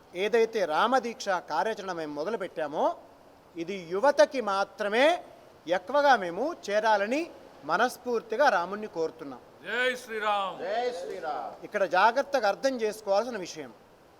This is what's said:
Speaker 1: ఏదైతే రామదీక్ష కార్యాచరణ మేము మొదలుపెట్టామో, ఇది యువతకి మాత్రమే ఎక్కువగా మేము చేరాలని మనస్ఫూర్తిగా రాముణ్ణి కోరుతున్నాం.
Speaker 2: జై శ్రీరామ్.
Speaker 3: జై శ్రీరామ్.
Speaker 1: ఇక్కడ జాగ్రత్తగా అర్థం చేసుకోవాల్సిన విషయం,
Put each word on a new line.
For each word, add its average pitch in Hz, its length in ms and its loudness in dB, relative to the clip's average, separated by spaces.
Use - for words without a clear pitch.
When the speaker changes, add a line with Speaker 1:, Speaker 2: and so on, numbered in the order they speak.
Speaker 1:
ఏదైతే 226 380 2
రామదీక్ష 233 520 0
కార్యాచరణ 190 480 -2
మేము 151 180 -6
మొదలుపెట్టామో, 170 640 -4
ఇది 170 200 -6
యువతకి 277 480 4
మాత్రమే 220 540 0
ఎక్కువగా 269 460 4
మేము 175 200 -4
చేరాలని 214 560 2
మనస్ఫూర్తిగా 233 760 0
రాముణ్ణి 196 400 -4
కోరుతున్నాం. 147 460 -6
Speaker 2:
జై 240 240 0
శ్రీరామ్. 208 640 -2
Speaker 3:
జై 208 200 -2
శ్రీరామ్. 165 520 -8
Speaker 1:
ఇక్కడ 196 160 -2
జాగ్రత్తగా 233 560 4
అర్థం 262 300 -2
చేసుకోవాల్సిన 214 640 0
విషయం, 147 260 -12